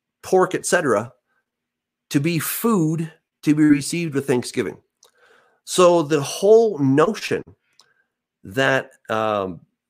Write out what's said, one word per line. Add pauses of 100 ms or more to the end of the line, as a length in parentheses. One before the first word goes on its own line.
(220)
pork,
et
cetera, (960)
to
be
food (320)
to
be
received
with
thanksgiving. (880)
So
the
whole
notion (1000)
that, (180)
um, (280)